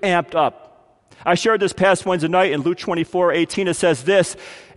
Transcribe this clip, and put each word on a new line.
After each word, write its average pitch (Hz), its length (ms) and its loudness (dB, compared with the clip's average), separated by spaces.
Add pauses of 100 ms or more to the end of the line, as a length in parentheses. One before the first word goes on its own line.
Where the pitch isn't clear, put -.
amped 175 320 -2
up. - 300 -2 (600)
I 175 100 2
shared 220 240 0
this 190 140 -2
past 185 320 2
Wednesday 170 240 -2
night 180 220 2
in 147 100 -2
Luke 170 160 -2
twenty-four 170 560 -2
eighteen. 170 340 -2
It 165 80 -2
says 156 280 0
this, 185 340 2 (400)